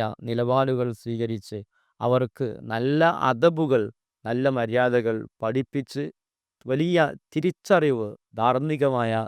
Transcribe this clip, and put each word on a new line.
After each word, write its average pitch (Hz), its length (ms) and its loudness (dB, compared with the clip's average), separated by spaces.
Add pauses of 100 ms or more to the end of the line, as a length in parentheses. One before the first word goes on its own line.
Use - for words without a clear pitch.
(240)
നിലപാടുകൾ 123 680 0
സ്വീകരിച്ച് 113 680 -6 (400)
അവർക്ക് 123 480 0 (140)
നല്ല 123 400 0 (200)
അദബുകൾ, 131 600 2 (440)
നല്ല 123 240 0
മര്യാദകൾ 120 680 0 (240)
പഠിപ്പിച്ച് 131 640 -4 (600)
വലിയ 160 320 0 (320)
തിരിച്ചറിവ്, 147 800 0 (260)
ധാർമ്മികമായ 127 800 0 (140)